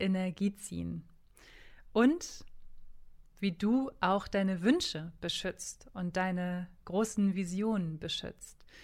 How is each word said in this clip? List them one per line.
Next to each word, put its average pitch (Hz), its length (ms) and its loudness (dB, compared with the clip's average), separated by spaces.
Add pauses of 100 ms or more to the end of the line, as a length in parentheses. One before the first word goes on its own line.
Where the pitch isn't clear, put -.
Energie 190 540 0
ziehen. 170 500 -6 (880)
Und 277 520 4 (960)
wie 196 140 0
du 240 380 2 (100)
auch 196 280 2
deine 190 340 2
Wünsche 180 580 2
beschützt - 720 -6
und 180 220 -4
deine 180 520 0 (160)
großen 202 500 2
Visionen 185 640 0
beschützt. - 640 -8 (200)